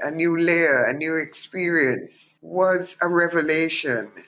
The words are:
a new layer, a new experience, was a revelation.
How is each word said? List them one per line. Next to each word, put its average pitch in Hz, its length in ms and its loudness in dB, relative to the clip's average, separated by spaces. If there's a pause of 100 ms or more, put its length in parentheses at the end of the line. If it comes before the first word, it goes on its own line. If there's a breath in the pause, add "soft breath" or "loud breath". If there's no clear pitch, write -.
a 147 80 -4
new 165 280 0
layer, 165 440 4
a 117 100 2
new 156 220 -4
experience, 156 1300 -2
was 180 600 0
a 175 60 2
revelation. 160 1040 0 (160)